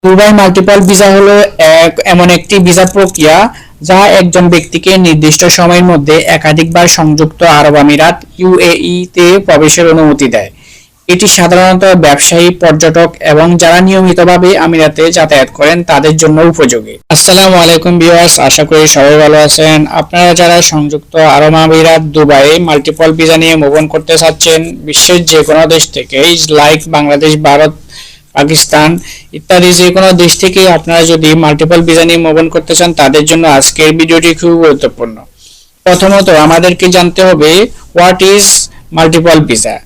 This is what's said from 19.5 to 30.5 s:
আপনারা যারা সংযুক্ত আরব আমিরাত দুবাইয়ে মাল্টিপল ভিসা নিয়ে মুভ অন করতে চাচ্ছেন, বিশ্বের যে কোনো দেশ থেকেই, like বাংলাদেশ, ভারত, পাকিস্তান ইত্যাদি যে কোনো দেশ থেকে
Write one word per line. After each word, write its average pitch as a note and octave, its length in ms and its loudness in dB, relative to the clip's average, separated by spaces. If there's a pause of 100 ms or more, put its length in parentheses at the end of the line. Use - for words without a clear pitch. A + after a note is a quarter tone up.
আপনারা F3 320 -2 (100)
যারা E3+ 160 2 (140)
সংযুক্ত D3 420 -6 (220)
আরব D3+ 180 2 (120)
আমিরাত D#3+ 360 0 (140)
দুবাইয়ে D3 380 2 (140)
মাল্টিপল D#3 500 -2
ভিসা D#3+ 240 0
নিয়ে E3 200 0
মুভ C#3+ 180 0
অন D#3 140 -2
করতে D#3 280 -4
চাচ্ছেন, D#3+ 380 -2 (280)
বিশ্বের F3 320 -2 (120)
যে D#3 160 2
কোনো D#3 160 2 (100)
দেশ D#3 100 0 (120)
থেকেই, C3+ 340 -4 (280)
like D#3 260 0 (120)
বাংলাদেশ, D3 380 0 (140)
ভারত, D3+ 260 2 (640)
পাকিস্তান D3+ 520 -2 (480)
ইত্যাদি F3+ 320 0 (120)
যে F3+ 140 2
কোনো F#3+ 140 2 (120)
দেশ E3+ 100 2 (120)
থেকে F#3+ 180 0 (160)